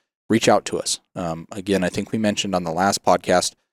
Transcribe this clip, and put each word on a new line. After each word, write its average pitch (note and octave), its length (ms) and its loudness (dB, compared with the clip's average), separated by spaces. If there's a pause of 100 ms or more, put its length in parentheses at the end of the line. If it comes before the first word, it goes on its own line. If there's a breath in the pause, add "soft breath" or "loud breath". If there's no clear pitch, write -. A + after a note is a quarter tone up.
(300)
reach A2+ 200 4
out G#2+ 160 4
to F#2 140 -6
us. - 200 -4 (160)
Um, E2 380 -8
again, F#2+ 320 -2
I F2 40 0
think G2 220 -8
we A#2 80 -4
mentioned G#2 340 -2
on F2+ 120 0
the E2 60 -4
last F#2 320 0
podcast, F2+ 500 2 (200)